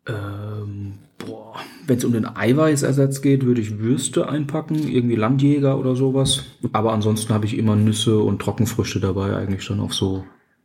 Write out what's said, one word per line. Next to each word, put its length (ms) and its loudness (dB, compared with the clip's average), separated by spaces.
Ähm, 840 -8
boah, 360 -16
wenn's 180 0
um 80 0
den 140 0
Eiweißersatz 960 2
geht, 220 4
würde 160 2
ich 180 -6
Würste 500 0
einpacken, 640 -2
irgendwie 260 2
Landjäger 600 2
oder 180 0
sowas. 480 0
Aber 200 2
ansonsten 420 0
habe 120 2
ich 120 -4
immer 180 4
Nüsse 420 4
und 220 2
Trockenfrüchte 600 -2
dabei, 360 0
eigentlich 300 -4
dann 140 -2
auch 120 -4
so, 320 -2